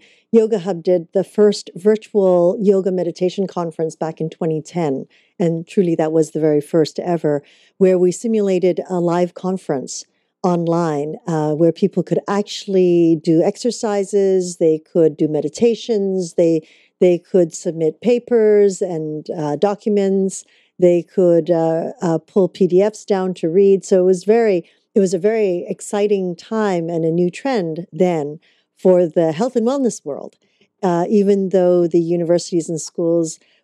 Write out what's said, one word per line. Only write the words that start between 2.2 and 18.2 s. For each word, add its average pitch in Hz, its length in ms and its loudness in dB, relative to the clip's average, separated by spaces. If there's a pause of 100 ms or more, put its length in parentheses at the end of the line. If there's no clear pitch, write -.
yoga 190 320 2
meditation 180 560 -4
conference 165 480 -6
back 160 240 -6
in 160 100 -6
twenty 160 320 -4
ten, 147 440 -6 (340)
and 165 280 -2
truly 170 280 0
that 160 160 0
was 160 200 0
the 156 100 -6
very 151 180 2
first 151 400 -2
ever, 160 440 -2 (340)
where 185 200 4
we 180 140 2
simulated 190 800 -2
a 185 100 -2
live 175 360 -2
conference 160 680 -6 (380)
online, 165 720 -2 (120)
uh, 151 260 -2
where 165 180 2
people 175 320 -2
could - 240 -2
actually 180 960 0
do 165 180 2
exercises, 196 1160 -2
they 156 220 2
could 160 360 0
do 156 120 0
meditations, 190 1080 -2
they, 165 340 2 (320)
they 180 180 4
could 175 360 0
submit 160 480 -4
papers 214 800 2